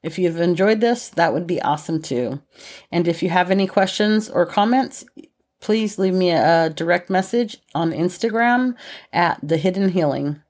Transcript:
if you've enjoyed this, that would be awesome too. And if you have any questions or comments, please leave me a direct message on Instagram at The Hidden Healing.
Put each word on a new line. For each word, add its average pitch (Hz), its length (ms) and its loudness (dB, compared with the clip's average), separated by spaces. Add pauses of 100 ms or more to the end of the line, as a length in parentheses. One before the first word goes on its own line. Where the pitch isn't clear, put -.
if 170 160 -8
you've 170 220 0
enjoyed 190 400 2
this, 240 280 0
that 165 240 0
would 165 140 -4
be 170 140 -2
awesome 151 400 -2
too. 123 400 -4 (500)
And 170 160 0
if 170 160 -2
you 185 60 0
have 180 200 2
any 190 160 2
questions 208 640 0
or 175 160 2
comments, 233 600 0 (560)
please 214 360 -2
leave 190 160 2
me 185 180 2
a 160 380 4
direct 170 400 -2
message 190 480 -2 (160)
on 165 180 0
Instagram 233 840 0 (380)
at 175 280 0
The 156 160 -2
Hidden 185 320 0
Healing. 147 600 -2